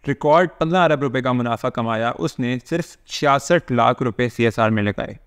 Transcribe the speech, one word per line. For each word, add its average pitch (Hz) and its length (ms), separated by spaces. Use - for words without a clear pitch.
रिकॉर्ड 156 420
पन्द्रह 170 240
अरब 147 180
रुपए 131 200
का 127 100
मुनाफा 120 360
कमाया, 113 420
उसने 127 480
सिर्फ - 380
छियासठ 143 680
लाख 120 300
रुपए 123 260
सीएसआर 113 420
में 107 120
लगाए। 104 440